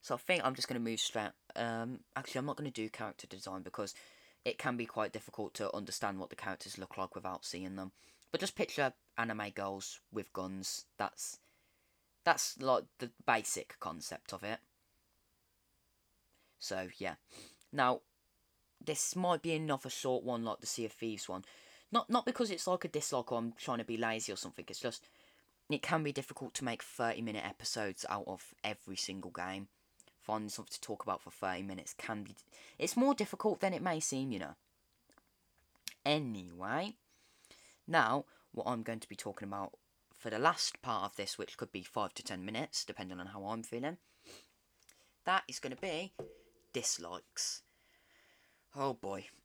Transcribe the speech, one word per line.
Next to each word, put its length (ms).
So 140
I 20
think 260
I'm 120
just 120
gonna 120
move 200
straight, 320
um, 460
actually, 240
I'm 60
not 120
gonna 140
do 180
character 360
design 360
because 340
it 120
can 180
be 100
quite 280
difficult 420
to 180
understand 460
what 100
the 60
characters 420
look 200
like 180
without 300
seeing 300
them. 160
But 100
just 140
picture 380
anime 340
girls 500
with 220
guns. 520
That's, 420
that's, 340
like, 240
the 120
basic 540
concept 540
of 100
it. 160
So, 380
yeah. 180
Now, 300
this 320
might 260
be 120
another 360
short 340
one 200
like 160
the 80
Sea 180
of 60
Thieves 380
one. 160
Not, 180
not 160
because 260
it's, 160
like, 160
a 60
dislike 420
or 60
I'm 160
trying 240
to 80
be 120
lazy 340
or 40
something. 320
It's 120
just, 280
it 120
can 220
be 80
difficult 440
to 100
make 180
thirty-minute 640
episodes 640
out 180
of 260
every 340
single 340
game. 360
Finding 240
something 260
to 60
talk 240
about 180
for 100
thirty 320
minutes 340
can 260
be, 100
it's 160
more 180
difficult 460
than 140
it 80
may 180
seem, 320
you 80
know. 160
Anyway, 920
now, 380
what 120
I'm 180
going 180
to 80
be 80
talking 320
about 240
for 120
the 100
last 420
part 220
of 140
this, 200
which 200
could 160
be 100
five 300
to 100
ten 220
minutes, 400
depending 340
on 80
how 160
I'm 200
feeling, 340
that 240
is 100
gonna 160
be 380
dislikes. 920
Oh 160
boy. 320